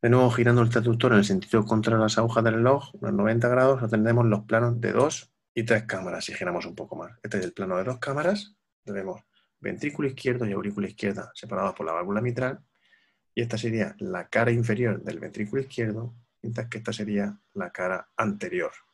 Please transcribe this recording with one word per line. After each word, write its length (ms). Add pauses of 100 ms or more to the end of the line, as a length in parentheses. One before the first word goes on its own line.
De 80
nuevo, 220
girando 300
el 80
transductor 420
en 60
el 80
sentido 400
contrario 340
a 40
las 140
agujas 240
del 120
reloj, 480
unos 120
noventa 360
grados, 340
obtendremos 420
los 200
planos 340
de 140
dos 360 (240)
y 100
tres 200
cámaras, 400
si 100
giramos 320
un 80
poco 220
más. 160 (100)
Este 180
es 40
el 80
plano 240
de 80
dos 160
cámaras. 560 (300)
Tenemos 360 (380)
ventrículo 480
izquierdo 380
y 80
aurícula 340
izquierda 480
separados 400
por 100
la 60
válvula 300
mitral. 400 (760)
Y 60
esta 160
sería 420
la 300
cara 220
inferior 520
del 160
ventrículo 440
izquierdo, 500 (280)
mientras 280
que 80
esta 160
sería 440 (180)
la 140
cara 460
anterior. 560 (220)